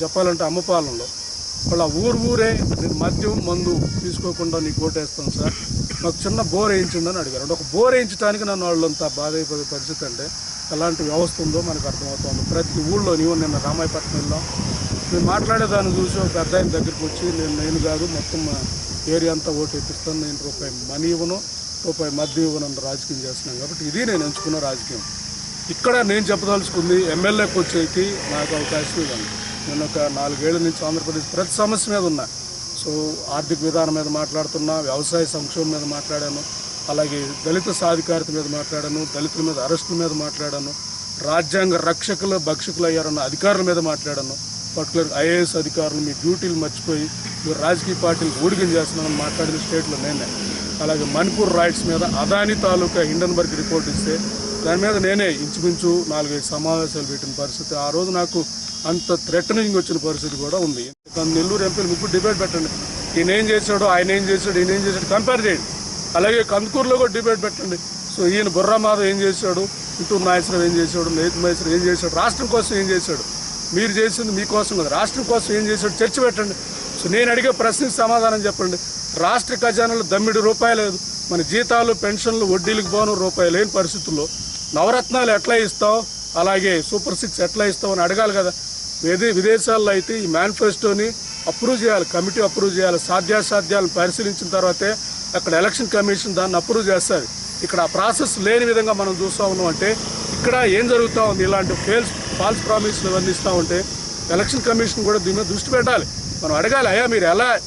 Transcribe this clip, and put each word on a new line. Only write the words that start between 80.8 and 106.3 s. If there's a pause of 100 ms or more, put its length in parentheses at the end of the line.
లేదు, (360)
మన (100)
జీతాలు (120)
పెన్షన్లు
వడ్డీలకు
పోను (120)
రూపాయి
లేని
పరిస్థితుల్లో (500)
నవరత్నాలు
ఎట్లా (120)
ఇస్తావు, (400)
అలాగే (160)
సూపర్
సిక్స్
ఎట్లా
ఇస్తావు
అని
అడగాలి
కదా. (540)
విదే-,
విదేశాల్లో
అయితే
ఈ (100)
మేనిఫెస్టోని (440)
అప్రూవ్
చేయాలి,
కమిటీ
అప్రూవ్
చేయాలి, (100)
సాధ్యాసాధ్యాలను
పరిశీలించిన
తర్వాతే (480)
అక్కడ
ఎలక్షన్
కమిషన్
దాన్ని
అప్రూవ్
చేస్తుంది. (360)
ఇక్కడ
ఆ
ప్రాసెస్ (120)
లేని
విధంగా
మనం
చూస్తూ
ఉన్నాం
అంటే (580)
ఇక్కడ
ఏం
జరుగుతా
ఉంది?
ఇలాంటి
ఫేల్స్,
ఫాల్స్
ప్రామిస్‌లు
ఇవన్నీ
ఇస్తా
ఉంటే (460)
ఎలక్షన్
కమిషన్
కూడా
దీని
మీద
దృష్టి
పెట్టాలి. (360)